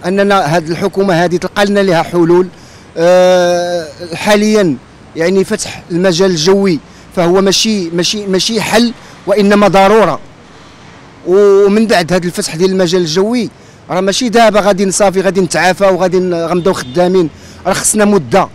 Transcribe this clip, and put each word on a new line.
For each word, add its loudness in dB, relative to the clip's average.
أننا 0
هاد -2
الحكومة -2
هادي -2
تلقى -2
لنا 0
لها 0
حلول. 2
آه، 2
حاليًا 0
يعني 0
فتح -8
المجال 0
الجوي 0
فهو 2
ماشي، -2
ماشي، -4
ماشي -2
حل 0
وإنما 2
ضرورة. 4
ومن 4
بعد 0
هاد -2
الفتح -6
ديال 0
المجال 0
الجوي -2
راه -2
ماشي -2
دابا 2
غادي 0
نصافي 0
غادي 0
نتعافى 0
وغادي 0
ن-، -2
غنبداو -2
خدامين، 0
راه -2
خصنا -2
مدة 0